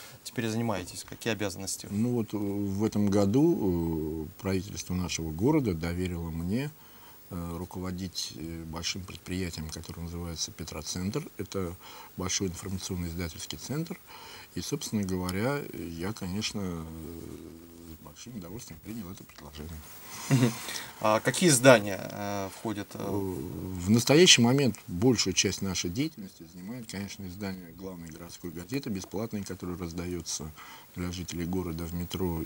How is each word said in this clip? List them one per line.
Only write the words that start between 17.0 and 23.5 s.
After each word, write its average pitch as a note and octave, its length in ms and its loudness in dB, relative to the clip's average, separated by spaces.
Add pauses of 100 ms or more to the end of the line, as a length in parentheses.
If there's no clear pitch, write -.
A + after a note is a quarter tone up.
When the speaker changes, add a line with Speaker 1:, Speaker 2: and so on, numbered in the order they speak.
Speaker 2:
с - 100 -18
большим A#2 320 -12
удовольствием F2 480 -10
принял G2+ 260 -8
это - 140 -14
предложение. D2+ 480 -12 (560)
Speaker 1:
Мгм. B2 240 6 (480)
А A2 200 6
какие E3+ 280 4
издания, A#2 500 10 (120)
э, G2+ 440 -4
входят, G2+ 380 -4
э? G#2 60 -10
Speaker 2:
Э, G#2 120 -4
в F#2 800 -2